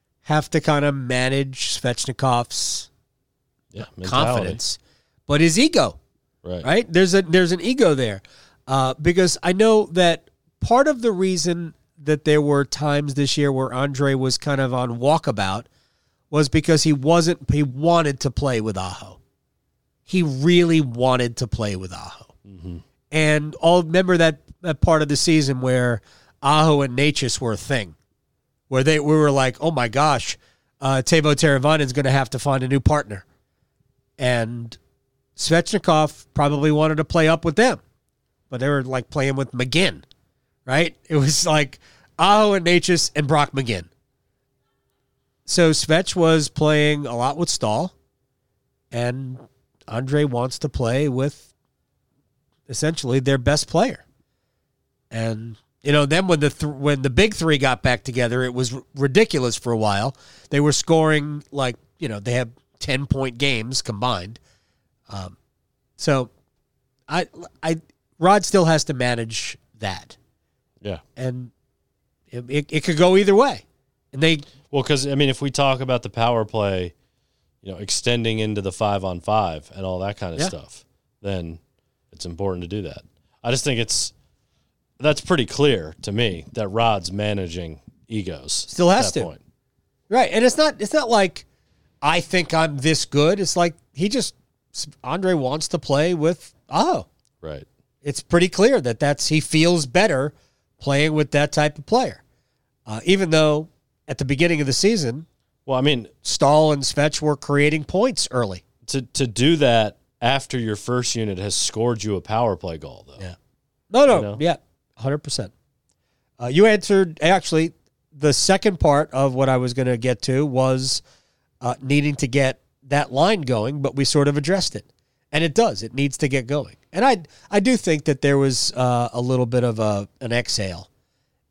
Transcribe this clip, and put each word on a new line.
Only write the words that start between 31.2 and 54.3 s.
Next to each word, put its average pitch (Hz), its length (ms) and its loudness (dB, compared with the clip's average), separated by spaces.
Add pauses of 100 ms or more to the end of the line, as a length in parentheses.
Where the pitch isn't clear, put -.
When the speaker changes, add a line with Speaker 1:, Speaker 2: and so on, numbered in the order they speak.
Speaker 1:
Teravainen's 143 580 2
gonna 135 180 0
have 135 180 2
to 135 100 -8
find 131 240 0
a 131 60 -4
new 139 100 2
partner." 113 460 0 (920)
And 120 600 -2 (580)
Svechnikov 160 1000 0
probably 147 380 2
wanted 156 260 2
to 156 80 -2
play 160 220 2
up 160 160 2
with 160 140 -2
them, 240 220 4 (680)
but 127 120 -8
they 139 80 -2
were, 143 140 0
like, 127 260 -6
playing 139 260 -2
with 135 160 -4
McGinn, 127 520 -2 (640)
right? 151 300 0 (140)
It 160 80 -2
was, 147 280 2
like, 151 340 0 (380)
Aho 208 360 4
and 185 120 0
Necas 175 500 2
and 151 120 -2
Brock 147 240 2
McGinn. 113 360 -4 (1600)
So 165 260 2
Svech 160 440 0
was 160 340 2
playing 151 560 0
a 120 100 -8
lot 120 220 -2
with 170 120 -4
Stahl, 120 440 -2 (960)
and 127 460 -6 (500)
Andre 131 380 -2
wants 123 340 -4
to 147 100 -4
play 131 380 0
with 135 460 -4 (1160)
essentially 135 520 -2
their 135 180 0
best 139 320 0
player. 233 360 0 (1040)